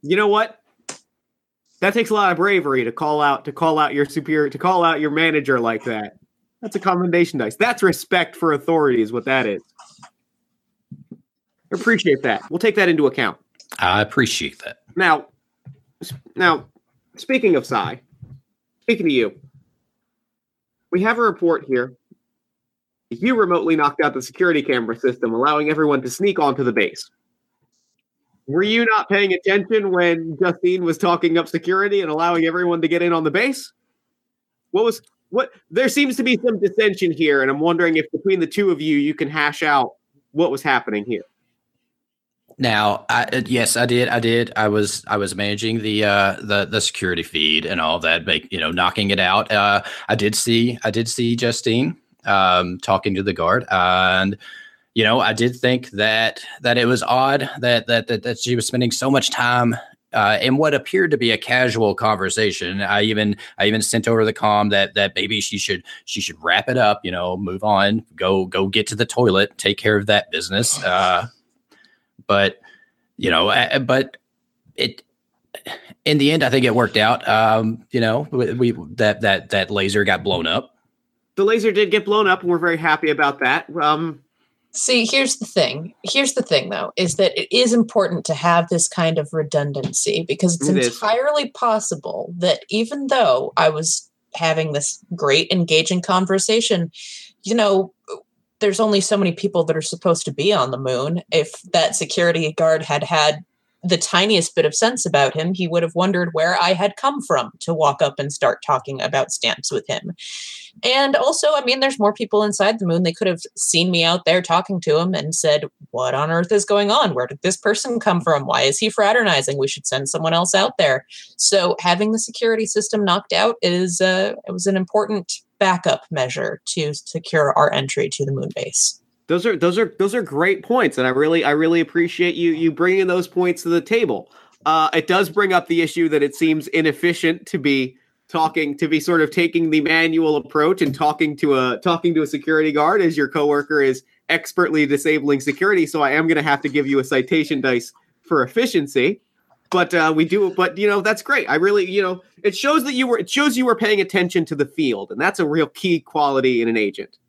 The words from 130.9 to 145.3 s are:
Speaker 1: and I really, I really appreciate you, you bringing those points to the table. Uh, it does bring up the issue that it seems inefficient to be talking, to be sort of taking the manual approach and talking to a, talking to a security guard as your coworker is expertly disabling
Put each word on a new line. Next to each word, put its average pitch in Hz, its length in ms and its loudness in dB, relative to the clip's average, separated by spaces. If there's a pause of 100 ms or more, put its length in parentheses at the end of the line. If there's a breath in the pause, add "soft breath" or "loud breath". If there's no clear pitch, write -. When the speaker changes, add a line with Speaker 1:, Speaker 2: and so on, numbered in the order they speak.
Speaker 1:
and 127 100 2
I 127 40 2
really, 156 340 2
I 143 60 2
really 160 280 2
appreciate 170 560 0
you, 170 160 0
you 160 200 0
bringing 185 360 2
those 180 200 0
points 180 360 -2
to 165 60 -4
the 170 100 4
table. 170 500 -2 (360 soft breath)
Uh, 156 280 2
it 160 140 0
does 185 220 2
bring 190 240 0
up 175 140 2
the 170 140 0
issue 165 280 0
that 147 120 2
it 143 140 0
seems 156 340 0
inefficient 165 760 0
to - 120 -6
be 135 380 0 (320 soft breath)
talking, 156 500 -2
to 156 120 -2
be 156 100 2
sort 165 220 2
of 156 100 2
taking 165 380 0
the 156 100 2
manual 160 560 2
approach 151 460 0
and 143 120 0
talking 151 440 -2
to 143 200 2
a, 127 200 0
talking 170 380 0
to 160 60 2
a 143 60 -2
security 156 460 0
guard 165 280 2
as 165 140 2
your 139 140 0
coworker 147 520 0
is 131 220 0 (240)
expertly 160 580 0
disabling 143 540 0